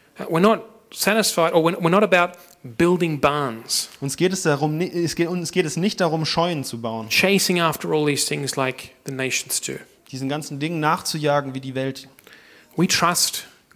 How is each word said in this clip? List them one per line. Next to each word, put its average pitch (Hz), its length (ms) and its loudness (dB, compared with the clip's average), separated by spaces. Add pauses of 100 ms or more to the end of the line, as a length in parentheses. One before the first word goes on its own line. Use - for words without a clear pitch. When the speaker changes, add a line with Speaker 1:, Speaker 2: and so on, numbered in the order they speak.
(200)
Speaker 1:
Uh, - 40 -10
we're 165 180 0
not 214 200 4 (320)
satisfied, 196 600 2
or 165 100 6
we're, 165 180 2
we're 165 80 2
not 196 140 6
about 180 340 4 (260)
building 165 560 2
barns. 139 680 0 (120)
Speaker 2:
Uns 139 160 -4
geht 185 160 2
es 190 100 -4
darum, 151 340 2
ni-, 175 140 -2
es 170 240 -2
geht, 170 140 0
uns 175 220 -6
geht 180 140 0
es 151 120 -6
nicht 196 240 -2
darum, 160 240 0
Scheunen 165 400 -2
zu 117 160 -10
bauen. 113 280 -6
Speaker 1:
Chasing 190 520 2
after 165 300 0
all 151 140 2
these 143 220 0
things 143 300 -4
like 131 340 -4 (140)
the 143 60 -10
nations 131 500 -4
do. 135 120 -8 (380)
Speaker 2:
Diesen 135 180 -6
ganzen 151 300 -6
Dingen 160 220 -4
nachzujagen, 147 760 0
wie 131 60 -8
die 131 140 -10
Welt. 131 320 -6 (680)
Speaker 1:
We 175 120 2
trust - 600 0 (280)